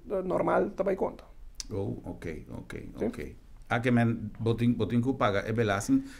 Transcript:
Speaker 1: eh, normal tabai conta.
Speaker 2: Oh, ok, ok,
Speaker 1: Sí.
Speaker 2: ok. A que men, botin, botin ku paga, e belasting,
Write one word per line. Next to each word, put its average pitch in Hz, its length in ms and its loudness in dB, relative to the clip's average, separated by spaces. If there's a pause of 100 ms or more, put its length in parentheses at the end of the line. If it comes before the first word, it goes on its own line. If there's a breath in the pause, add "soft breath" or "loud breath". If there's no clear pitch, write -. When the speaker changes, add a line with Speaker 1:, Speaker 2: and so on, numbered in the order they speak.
(120)
Speaker 1:
eh, 190 120 0
normal 175 520 2
tabai 190 200 2
conta. - 300 -4 (460)
Speaker 2:
Oh, 101 340 -2
ok, 87 200 -8 (400)
ok, - 80 -14 (260)
Speaker 1:
Sí. 185 60 0
Speaker 2:
ok. 226 140 -4 (520)
A 120 100 0
que 127 100 2
men, 117 480 2
botin, 117 380 4
botin 117 240 2
ku 131 160 2
paga, 101 300 2
e 113 60 -2
belasting, 110 480 4 (180 loud breath)